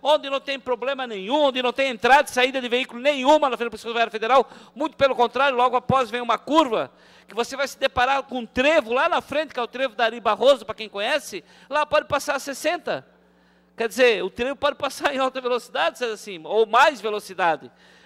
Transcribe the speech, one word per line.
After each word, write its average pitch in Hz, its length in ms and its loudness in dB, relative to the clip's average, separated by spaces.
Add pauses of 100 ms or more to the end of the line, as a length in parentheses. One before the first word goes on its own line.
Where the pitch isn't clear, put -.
onde 277 260 2
não 269 100 -2
tem 269 200 -8
problema 254 480 -6
nenhum, 226 380 0
onde 254 180 0
não 240 100 0
tem 269 160 -2
entrada 254 400 4
e - 20 -14
saída 254 300 0
de 240 80 -6
veículo 240 300 -2
nenhuma 285 500 4
na 240 80 -2
frente 233 100 -4
da 220 40 -6
Polícia 226 160 -14
Rodoviária 233 240 -2
Federal. 226 360 2 (280)
Muito 302 200 -6
pelo 269 200 2
contrário, 247 420 0
logo 247 180 2
após 247 360 0
vem 247 100 -6
uma 233 160 -2
curva 240 540 0 (360)
que - 60 -20
você 233 220 -4
vai 269 120 -4
se - 120 -14
deparar 262 440 0
com 247 160 -8
um 233 60 -8
trevo 254 480 2
lá 302 160 2
na 294 120 0
frente, 285 340 -6
que 262 40 -6
é 240 40 -2
o 220 40 -6
trevo 254 280 -6
da 247 100 0
Ari 233 140 -2
Barroso, 233 460 2
pra 220 100 -10
quem 220 140 -12
conhece, 214 540 -6 (240)
lá 294 160 -2
pode 294 220 0
passar 285 320 -4
sessenta. 269 680 -6 (680)
Quer 226 120 -4
dizer, 208 360 4
o 190 60 -4
trevo 254 280 -4
pode 285 180 0
passar 285 400 -2
em - 20 -2
alta 262 240 -2
velocidade, 247 560 -4
se 247 80 -6
é 226 60 -6
assim, 196 320 -12
ou 208 240 2
mais 247 340 4
velocidade. 180 680 -4 (340)